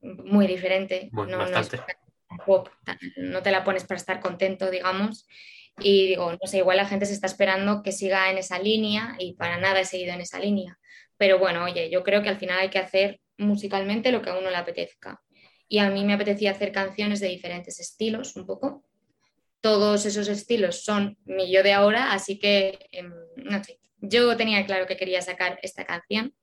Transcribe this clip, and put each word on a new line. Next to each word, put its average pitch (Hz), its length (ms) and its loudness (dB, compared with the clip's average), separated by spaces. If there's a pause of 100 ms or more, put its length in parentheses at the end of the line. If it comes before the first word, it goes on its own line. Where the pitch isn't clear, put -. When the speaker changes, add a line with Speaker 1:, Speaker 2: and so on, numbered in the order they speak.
Speaker 1:
Muy 196 480 0
diferente. 185 640 -2
Speaker 2:
Bueno, 202 200 -4
Speaker 1:
No, 185 60 -4
no 185 60 -2
es 180 80 -4
Speaker 2:
bastante. - 440 -4 (480)
Speaker 1:
pop, 190 240 4 (480)
no 180 260 -6
te 196 100 2
la 190 100 2
pones 190 220 -2
para 185 140 -8
estar 185 220 -6
contento, 190 520 -2
digamos. 185 560 -2 (500)
Y 196 300 6
digo, 175 240 0
no 175 60 -8 (100)
sé, 196 100 0
igual 185 200 6
la 202 80 2
gente 202 200 -2
se 202 60 -4
está 202 160 -4
esperando 196 560 2
que 196 80 -4
siga 190 400 2
en 190 60 -2
esa 185 200 -6
línea 214 600 0
y 180 140 -8
para 175 240 -4
nada 190 220 4
he 190 40 2
seguido 180 300 -6
en 180 60 -8
esa 180 200 -10
línea. 190 380 -2 (380)
Pero 190 220 6
bueno, 175 260 2
oye, 170 260 -4
yo 180 120 0
creo 202 220 4
que 214 40 0
al 202 100 -2
final 185 200 -2
hay 190 120 0
que 196 100 0
hacer 190 400 0 (160)
musicalmente 202 760 0
lo 226 100 2
que 190 100 -6
a 185 80 -2
uno 190 120 -2
le 180 60 -2
apetezca. 175 640 -8 (460)
Y 208 100 2
a 202 120 4
mí 196 140 0
me 202 100 4
apetecía 202 360 0
hacer 196 220 -4
canciones 202 480 -4
de 196 80 -2
diferentes 175 500 -10
estilos, 220 560 -6
un 185 120 -14
poco. 240 380 -8 (760)
Todos 208 460 4
esos 208 220 -2
estilos 202 560 0
son 202 400 0
mi 190 260 -4
yo 190 140 6
de 202 80 6
ahora, 214 400 4
así 196 260 -4
que, 196 400 2 (140)
em, 180 200 -14 (220)
no 202 300 -4
sé, - 160 -20 (160)
yo 233 400 2
tenía 220 280 0
claro 190 220 -2
que 185 100 -6
quería 185 240 -2
sacar 180 420 -4
esta - 220 -12
canción 208 480 -6 (100)